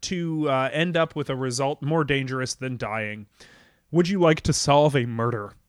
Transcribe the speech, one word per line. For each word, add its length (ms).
to, 480
uh, 240
end 240
up 180
with 140
a 60
result 480
more 200
dangerous 520
than 220
dying. 500
Would 180
you 100
like 220
to 120
solve 420
a 100
murder? 480